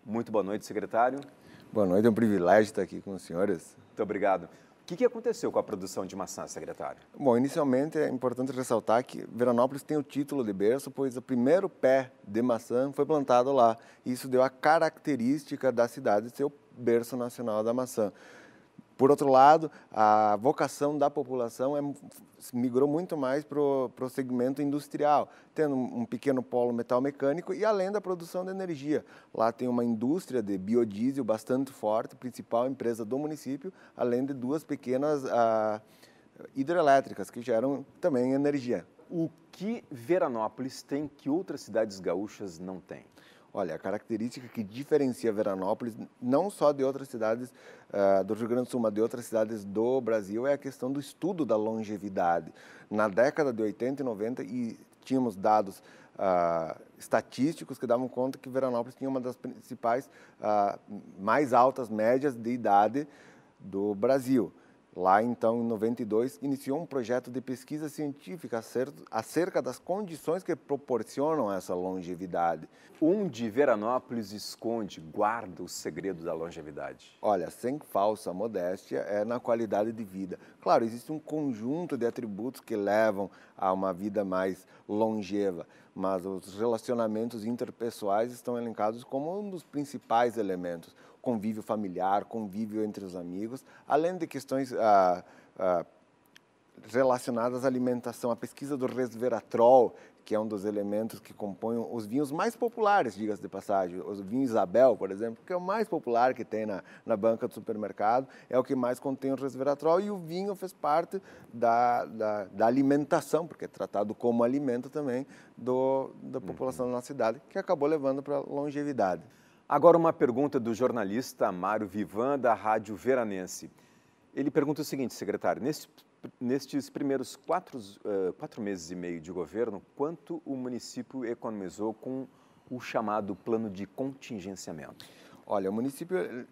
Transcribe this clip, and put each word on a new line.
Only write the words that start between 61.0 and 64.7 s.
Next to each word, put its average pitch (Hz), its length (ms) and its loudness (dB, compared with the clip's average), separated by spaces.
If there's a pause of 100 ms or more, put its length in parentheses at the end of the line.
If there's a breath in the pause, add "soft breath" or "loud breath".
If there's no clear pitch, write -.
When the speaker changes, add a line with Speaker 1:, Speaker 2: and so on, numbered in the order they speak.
Speaker 2:
mais 117 320 2
altas 127 380 4
médias 120 480 2
de 117 140 -4
idade 110 540 4 (540 loud breath)
do 98 340 -4
Brasil. 123 560 2 (440 loud breath)